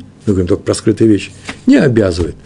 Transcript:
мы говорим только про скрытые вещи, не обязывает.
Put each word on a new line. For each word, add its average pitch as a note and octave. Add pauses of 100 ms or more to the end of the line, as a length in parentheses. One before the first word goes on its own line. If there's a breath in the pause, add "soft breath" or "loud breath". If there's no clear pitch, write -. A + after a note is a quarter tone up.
(260)
мы G#2+
говорим F2+
только F#2+
про G#2
скрытые A2+
вещи, G2+ (360 loud breath)
не C4+
обязывает. G2+ (120)